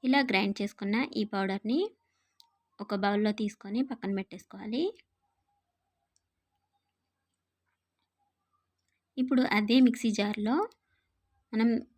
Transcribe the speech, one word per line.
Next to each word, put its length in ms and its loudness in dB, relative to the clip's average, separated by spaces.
ఇలా 180 4
గ్రైండ్ 360 0
చేసుకున్న 380 -4
ఈ 100 -2
పౌడర్ని 540 -2
ఒక 160 -6
బౌల్‌లో 380 0
తీసుకొని 500 -6
పక్కన 320 -6
పెట్టేసుకోవాలి. 680 -8
ఇప్పుడు 340 2
అదే 280 4
మిక్సీ 320 4
జార్‌లో 440 -2
మనం 160 2